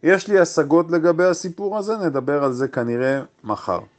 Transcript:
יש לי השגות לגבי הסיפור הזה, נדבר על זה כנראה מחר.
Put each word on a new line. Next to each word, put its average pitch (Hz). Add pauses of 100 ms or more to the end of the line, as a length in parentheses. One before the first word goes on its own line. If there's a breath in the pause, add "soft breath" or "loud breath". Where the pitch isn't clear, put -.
יש 185
לי 202
השגות 165
לגבי 170
הסיפור 185
הזה, 214
נדבר 143
על 135
זה 131
כנראה 131 (220)
מחר. 101 (200)